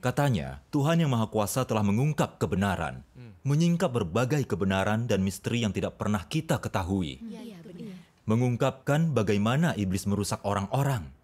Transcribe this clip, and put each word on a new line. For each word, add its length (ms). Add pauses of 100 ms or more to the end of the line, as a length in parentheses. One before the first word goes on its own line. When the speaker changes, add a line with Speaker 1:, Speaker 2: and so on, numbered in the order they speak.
Speaker 1:
Katanya, 460 (200)
Tuhan 320
yang 80
Maha 180
Kuasa 380
telah 160
mengungkap 560
kebenaran, 640 (140)
Speaker 2:
Hmm. 180 (120)
Speaker 1:
menyingkap 440
berbagai 560
kebenaran 640
dan 160
misteri 400
yang 80
tidak 240
pernah 260
kita 360
ketahui. 640
Speaker 3:
Iya, 240
iya, 160
benar. 340 (300)
Speaker 1:
Mengungkapkan 840
bagaimana 600
iblis 320
merusak 400
orang-orang. 640 (160)